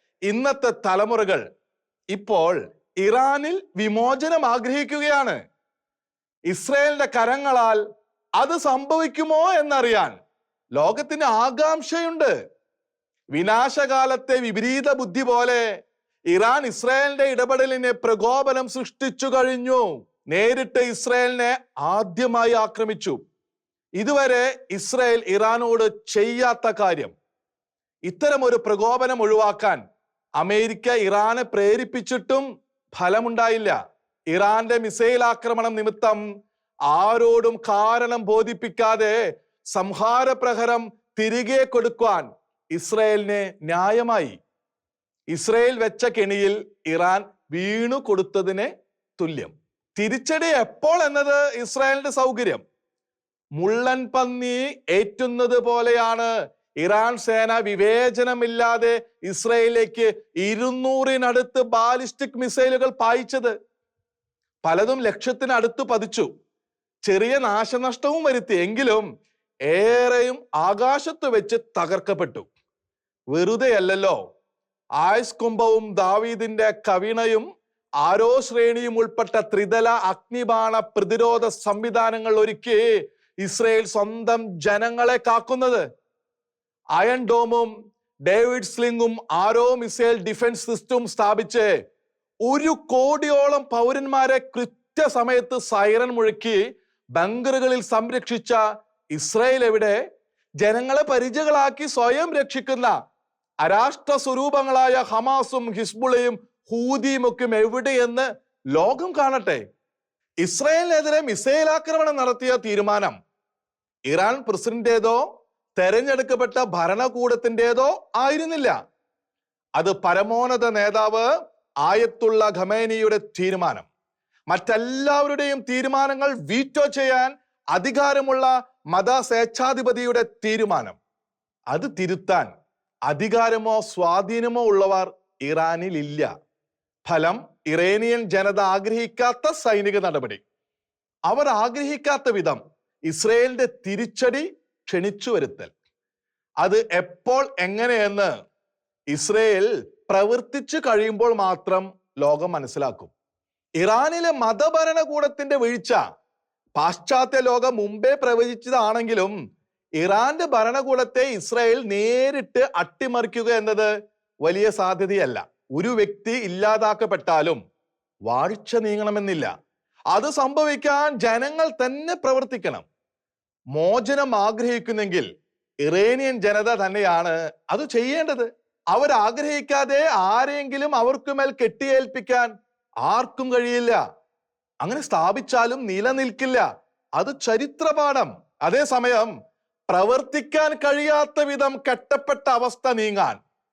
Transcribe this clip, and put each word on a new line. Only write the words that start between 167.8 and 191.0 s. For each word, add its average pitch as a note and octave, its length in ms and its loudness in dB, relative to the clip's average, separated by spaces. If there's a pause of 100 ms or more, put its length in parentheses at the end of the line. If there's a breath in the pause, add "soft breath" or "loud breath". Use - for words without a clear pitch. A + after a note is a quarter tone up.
വാഴ്ച D3+ 540 -4
നീങ്ങണമെന്നില്ല. G#3 840 -2 (460 soft breath)
അത് G#3+ 240 2
സംഭവിക്കാൻ C#4+ 880 0
ജനങ്ങൾ C4+ 500 0
തന്നെ D4+ 460 -4
പ്രവർത്തിക്കണം. B3+ 680 -2 (840)
മോചനം A3+ 680 0
ആഗ്രഹിക്കുന്നെങ്കിൽ G#3+ 1000 -2 (440)
ഇറാനിയൻ A#3 580 2
ജനത G#3 320 0
തന്നെയാണ് F3 840 0 (180)
അത് A#3+ 200 -4
ചെയ്യേണ്ടത്. B3+ 720 -2 (240)
അവരാഗ്രഹിക്കാതെ C#4 1160 0 (240)
ആരെയെങ്കിലും C#4 720 -2
അവർക്കുമേൽ C4+ 580 0
കെട്ടിയേൽപ്പിക്കാൻ B3+ 920 0 (480)
ആർക്കും A#3 540 -2
കഴിയില്ല. A#3+ 440 0 (840)
അങ്ങനെ A#3+ 220 -4
സ്ഥാപിച്ചാലും A#3 840 0
നിലനിൽക്കില്ല. B3+ 760 -2 (540)
അത് F#3 260 -2
ചരിത്രപാഠം. C#4 880 0 (320)
അതേസമയം A#3+ 680 2 (600)
പ്രവർത്തിക്കാൻ C#4+ 880 0
കഴിയാത്ത D4 680 0